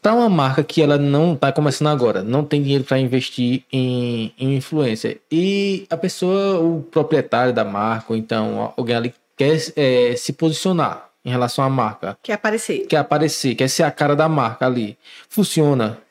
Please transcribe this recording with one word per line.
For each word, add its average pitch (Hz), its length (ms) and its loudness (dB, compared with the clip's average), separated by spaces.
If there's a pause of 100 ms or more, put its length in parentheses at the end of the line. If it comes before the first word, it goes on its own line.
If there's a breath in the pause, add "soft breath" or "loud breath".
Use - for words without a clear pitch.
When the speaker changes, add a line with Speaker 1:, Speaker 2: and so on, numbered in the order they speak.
Speaker 1:
pra 208 140 2
uma 240 140 4
marca 147 360 2
que - 180 0
ela 143 160 4
não 143 380 2
tá 139 160 0
começando 147 360 0
agora, 120 340 0
não 127 220 0
tem 147 180 0
dinheiro 139 220 0
pra 131 140 0
investir 127 640 -2 (100)
em, 123 640 -2
em 135 180 -2
influencer, 131 640 -2 (100)
e 196 580 0
a 165 80 -4
pessoa, 190 640 0
o 165 220 0
proprietário 135 720 0
da 113 120 2
marca, 107 480 -4
ou 113 40 -2
então 110 600 -4
alguém 120 200 -2
ali 120 180 -4 (220)
quer, 143 200 2 (200)
é, 123 400 2
se - 160 -6
posicionar 156 760 -2 (160)
em 123 60 -6
relação 123 340 0
à 135 60 2
marca. 107 520 -4
Speaker 2:
Quer 220 120 -4
aparecer. 214 520 -4
Speaker 1:
Quer 160 120 0
aparecer, 143 560 0
quer 131 140 0
ser 165 160 2
a 147 60 2
cara 143 260 0
da 156 120 2
marca 127 380 0
ali. 120 320 -2 (300 loud breath)
Funciona? 143 720 2 (120)